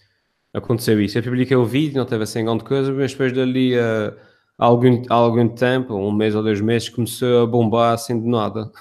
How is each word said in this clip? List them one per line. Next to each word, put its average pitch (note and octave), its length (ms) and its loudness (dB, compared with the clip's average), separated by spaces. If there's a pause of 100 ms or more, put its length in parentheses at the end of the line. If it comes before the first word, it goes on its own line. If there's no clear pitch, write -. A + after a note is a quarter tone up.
(540)
Aconteceu A2+ 480 0
isso. G2+ 160 -2
Eu A#2 60 0
publiquei B2+ 320 0
o B2 100 4
vídeo, C3+ 320 -2
não B2 80 -2
teve A2 180 -4
assim A2 200 -4
grande A2+ 200 -2
coisa, C3+ 280 -2
mas C3+ 200 -2
depois C3 220 -2
dali B2+ 440 0
a, A2 360 -2 (440)
a - 80 0
algum, A#2+ 440 4
a A2+ 40 2
algum A#2 360 4
tempo, B2+ 440 -2
um G2+ 180 -2
mês G#2+ 220 0
ou G#2+ 80 0
dois G#2+ 200 0
meses, A2+ 280 -2
começou A#2+ 540 0
a - 20 2
bombar A#2 480 2
assim A#2 260 -4
de A#2 80 -4
nada. G#2+ 540 -2